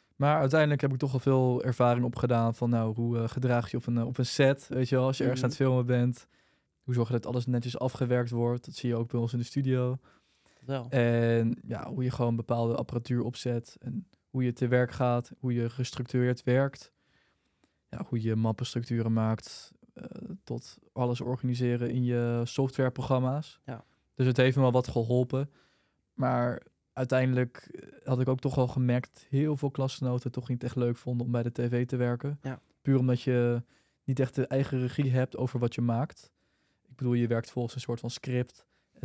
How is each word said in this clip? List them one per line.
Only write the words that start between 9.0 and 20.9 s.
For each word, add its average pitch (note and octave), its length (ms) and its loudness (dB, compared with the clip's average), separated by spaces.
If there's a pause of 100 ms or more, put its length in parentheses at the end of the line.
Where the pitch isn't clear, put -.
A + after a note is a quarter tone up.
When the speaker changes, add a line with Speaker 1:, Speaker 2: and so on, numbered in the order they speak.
Speaker 1:
bij A#2+ 80 0
ons A#2 140 -2
in B2+ 60 -2
de A#2 60 -4
studio. B2+ 520 -2 (460)
Speaker 2:
Dat - 100 -20 (120)
wel. B2+ 240 -6
Speaker 1:
En A#2 760 4
ja, - 240 -8
hoe C3 140 -4
je B2+ 80 0
gewoon A#2+ 240 0
bepaalde A#2 400 0
apparatuur A#2+ 480 -2
opzet A#2+ 560 -6
en - 280 -8 (220)
hoe C3 140 -2
je B2 100 0
te B2+ 140 0
werk B2 240 4
gaat, B2 480 0
hoe B2+ 140 -2
je A#2 160 0
gestructureerd B2 720 0
werkt. C3+ 480 0 (960)
Ja, - 180 -10
hoe A#2 140 -2
je A2 140 0
mappenstructuren A2+ 800 0
maakt, A2 580 -2 (220)
eh, - 100 -16 (400)
tot - 340 -10 (160)